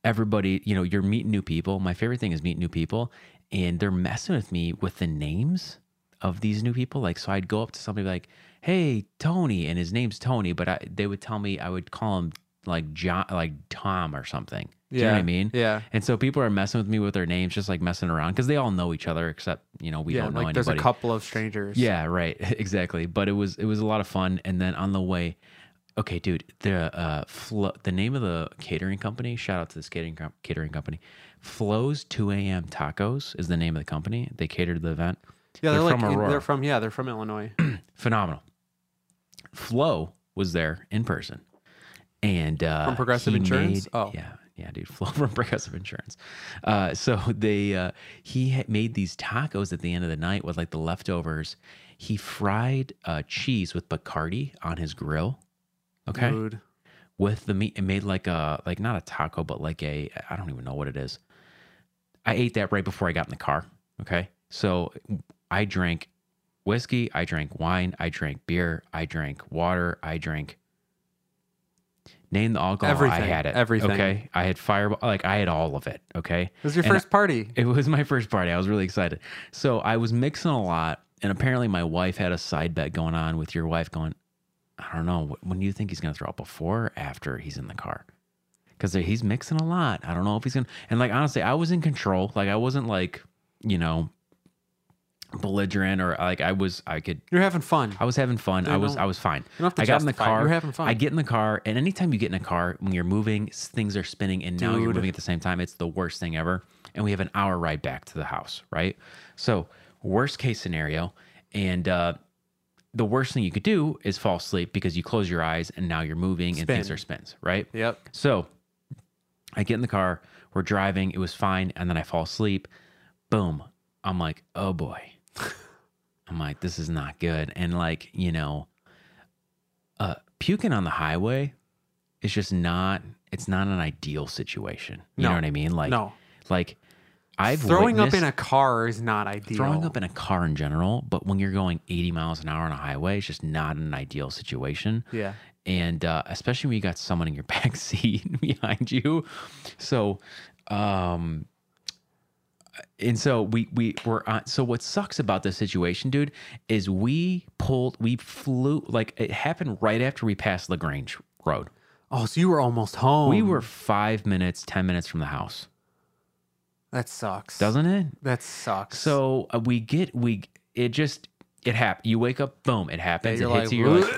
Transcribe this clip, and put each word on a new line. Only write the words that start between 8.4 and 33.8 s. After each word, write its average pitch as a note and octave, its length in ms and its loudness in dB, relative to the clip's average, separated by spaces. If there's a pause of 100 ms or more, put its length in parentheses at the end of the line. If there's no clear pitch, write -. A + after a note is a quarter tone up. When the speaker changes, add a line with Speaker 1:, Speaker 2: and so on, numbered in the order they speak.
Speaker 1:
"Hey, D#3 420 2 (140)
Tony," D3 480 2
and E2+ 120 0
his F2 140 -2
name's A#2 260 0
Tony, A2 360 0
but F2 140 0
I, F#2 100 0 (120)
they G2+ 160 -2
would G2 140 -4
tell G#2+ 180 -6
me, G2+ 200 -2
I F2 100 -6
would F2+ 220 -6
call G#2 280 -2
him, E2+ 140 -2 (320)
like, E2 300 -4
John, F2 360 -2
like, E2 220 -2 (160)
Tom F2+ 480 -2
or C2 80 -6
something. - 460 -8 (240)
Do B2+ 60 2
you A#2+ 60 4
know A2 40 6
what G#2+ 60 6
I - 20 6
Speaker 2:
Yeah. F#2 60 4
Speaker 1:
mean? F2+ 280 2
Speaker 2:
Yeah. A2 280 2 (120)
Speaker 1:
And G#2+ 120 2
so A#2+ 120 4
people C3+ 260 2
are A2+ 80 2
messing G2+ 280 2
with G2+ 100 0
me A2 100 2
with G2+ 160 0
their F2+ 120 0
names, F2 280 0
just, G2 140 -2
like, F2+ 120 0
messing F2 300 0
around, E2 240 2
'cause B2+ 120 2
they D3 100 4
all B2+ 140 2
know F2 240 0
each - 140 -6
other, E2 200 0
except, - 360 -6 (160)
you D#2+ 100 -6
know, D#2 100 -4
we D#2 140 -2
Speaker 2:
Yeah, A#2+ 100 0
Speaker 1:
don't C#2+ 100 -4
know - 80 -2
Speaker 2:
like, D#2+ 120 -2
there's A#2+ 140 2
a - 20 0
Speaker 1:
anybody. D2+ 120 0
Speaker 2:
couple A#2+ 300 2
of A2 100 -2
strangers. G#2+ 540 -4
Speaker 1:
Yeah, G#2 300 4
right. F2 320 0
<laughs> F#2+ 200 -2
Exactly. F2+ 480 -2
But G2 220 0
it G#2 40 2
was, G2+ 240 -2
it - 100 -4
was G#2+ 140 0
a A2 60 0
lot G#2+ 140 2
of F#2+ 60 -2
fun. F#2 380 0
And F#2 160 0
then F#2 160 0
on G2 160 -2
the F#2+ 100 0
way, F2 340 -2 (600)
okay, F#2+ 200 -4
dude, E2+ 260 -2 (160)
the, F2+ 360 0
uh, D#2+ 300 -2
Flo-, - 560 -4
the F#2+ 100 -2
name G#2 220 0
of C3 80 -2
the E2+ 260 -2 (120)
catering F#2 380 -4
company, A#2+ 380 -6
shout F#2 240 -4
out D#2+ 100 -6
to - 60 -20
this D#2 120 -12
catering E2 280 -8
com-, D#2 160 -10 (100)
catering D#2+ 280 -4
company, D2+ 300 -8 (400)
Flo's A#2 640 0
two G2+ 260 -2
A G2 60 0
M F#2+ 280 0
Tacos G2+ 720 -4
is E2 100 -2
the E2+ 80 2
name E2 200 0
of D2+ 40 -2